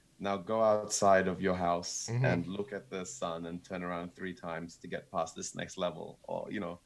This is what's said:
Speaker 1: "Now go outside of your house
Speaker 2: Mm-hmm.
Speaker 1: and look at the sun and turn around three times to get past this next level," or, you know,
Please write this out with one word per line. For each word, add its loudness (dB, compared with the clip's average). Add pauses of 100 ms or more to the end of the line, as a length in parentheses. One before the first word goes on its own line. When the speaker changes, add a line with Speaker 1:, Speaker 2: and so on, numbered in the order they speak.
(200)
Speaker 1:
"Now 0
go 2
outside 6
of 0
your 2
house 0
Speaker 2:
Mm-hmm. 2
Speaker 1:
and 4
look -4
at -8
the -6
sun -6
and -8
turn -6
around -4
three -6
times -8
to -14
get -8
past -2
this -8
next -8
level," -4
or, -4
you -4
know, -6